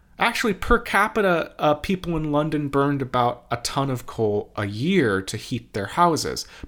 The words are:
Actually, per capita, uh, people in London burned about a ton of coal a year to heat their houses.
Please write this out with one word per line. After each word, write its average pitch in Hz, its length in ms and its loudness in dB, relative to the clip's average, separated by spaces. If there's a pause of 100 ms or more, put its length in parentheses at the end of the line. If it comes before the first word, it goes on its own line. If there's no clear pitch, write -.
(200)
Actually, 220 360 0
per 233 240 2
capita, 202 800 0
uh, 151 160 4
people 170 420 -2
in 156 140 -2
London 151 380 0
burned 139 340 2
about 123 480 0
a 120 60 0
ton 139 340 -2
of 120 160 -6
coal 107 480 -2
a 104 100 -2
year 110 560 2
to - 160 -8
heat - 360 -8
their 101 120 -4
houses. 143 600 0 (220)